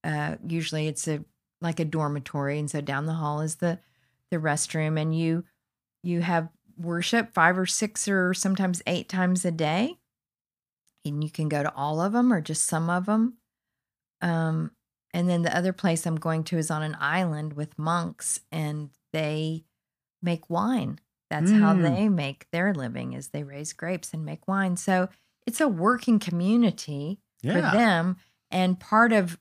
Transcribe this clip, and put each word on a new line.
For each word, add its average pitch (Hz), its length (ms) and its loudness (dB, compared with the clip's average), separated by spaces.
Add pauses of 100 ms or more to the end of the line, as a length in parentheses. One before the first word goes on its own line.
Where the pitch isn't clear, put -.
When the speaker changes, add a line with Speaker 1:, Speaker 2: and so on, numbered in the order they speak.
Speaker 1:
a, 160 40 -4
uh, 151 280 -4 (100)
usually 156 420 -4
it's 147 200 -6
a, 151 140 -2 (380)
like 165 200 -4
a 160 60 0
dormitory, 147 720 -2
and 147 120 -4
so 151 100 -4
down 143 260 -4
the 160 80 -2
hall 147 280 -2
is 160 140 -4
the, 175 220 -2 (520)
the 175 80 -2
restroom, 156 640 0
and 160 180 0
you, 165 260 0 (580)
you 175 200 0
have 165 260 0 (280)
worship 175 560 -2
five 180 260 6
or 185 80 0
six - 420 -4
or 185 260 2
sometimes 185 520 0
eight 175 220 -2
times 185 380 0
a 175 40 2
day, 165 480 0 (1040)
and 147 200 -2
you 151 60 -6
can 156 180 -4
go 147 140 0
to 156 120 -2
all 151 280 -2
of 202 120 0
'em 247 180 4
or 175 80 2
just 156 260 -4
some 165 240 0
of 180 180 0
'em. 226 260 2 (880)
Um, 160 520 0 (420)
and 175 140 2
then 175 140 2
the 170 140 0
other 180 160 0
place 165 340 0
I'm 165 100 0
going 160 280 -2
to 170 140 -2
is 156 120 -2
on 156 120 -2
an 156 180 -4
island 151 540 -2
with 151 240 -8
monks, 165 640 -2 (100)
and 151 400 -6 (220)
they 156 520 -4 (580)
make 170 260 -4
wine. 170 520 -2 (300)
That's 160 200 2
how 208 240 6
Speaker 2:
Mm. 180 80 4
Speaker 1:
they 180 260 2
make 143 440 -2
their 185 200 0
living, 127 400 -6
is 135 160 -12
they 147 140 -6
raise 143 300 -12
grapes 170 420 -8
and 160 100 -6
make 151 220 -10
wine. 190 300 0
So 185 320 2 (380)
it's 233 140 -6
a 302 80 4
working 220 520 4
community 175 1000 0 (240)
Speaker 2:
Yeah. 135 100 0 (200)
Speaker 1:
for 202 40 4
them. 185 400 4 (340)
And 185 280 2
part 226 340 4
of 180 280 2